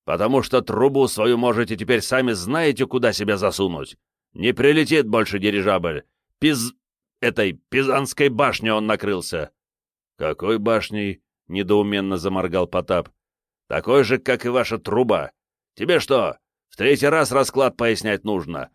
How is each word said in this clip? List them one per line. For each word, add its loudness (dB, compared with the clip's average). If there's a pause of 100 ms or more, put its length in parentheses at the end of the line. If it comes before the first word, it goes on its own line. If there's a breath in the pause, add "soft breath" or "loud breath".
«Потому 0
что 0
трубу 2
свою 2
можете 0
теперь 0
сами 0
знаете, -2
куда 0
себя -2
засунуть. -2 (360)
Не -2
прилетит 4
больше 0
дирижабль. 0 (340)
Пиз-, 0 (480)
этой 0
пизанской 0
башней -2
он 0
накрылся». -4 (640)
«Какой -2
башней?» — -2 (260)
недоуменно 0
заморгал -2
Потап. -2 (560)
«Такой 2
же, 2
как -2
и -2
ваша 0
труба. 0 (420)
Тебе 2
что, 0 (320)
в -20
третий 2
раз 2
расклад 0
пояснять -2
нужно? -6